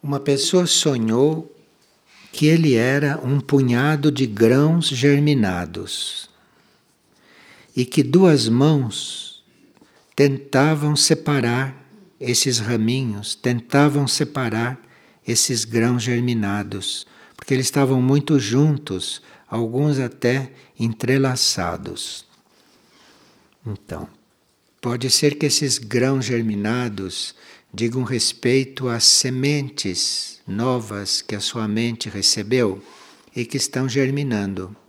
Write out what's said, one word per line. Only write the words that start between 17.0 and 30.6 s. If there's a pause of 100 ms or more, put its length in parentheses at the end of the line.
porque
eles
estavam
muito
juntos, (260)
alguns
até (280)
entrelaçados. (1400)
Então, (720)
pode
ser
que
esses
grãos
germinados (380)
digam
respeito
às
sementes
novas